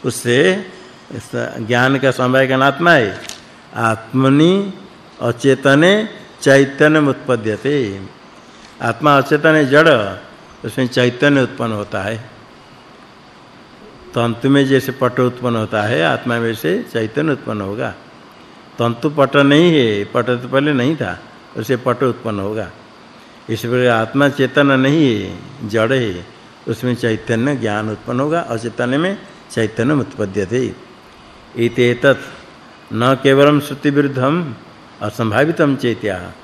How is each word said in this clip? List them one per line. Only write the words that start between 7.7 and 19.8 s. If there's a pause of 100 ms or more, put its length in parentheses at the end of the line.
आत्मा
अचेतन
है,
जड़, (760)
उसमें
चैतन्य
उत्पन्न
होता
है। (2000)
तंतु
में
जैसे
पट
उत्पन्न
होता
है,
आत्मा
में
से
चैतन्य
उत्पन्न
होगा। (880)
तंतु
पट
नहीं
है,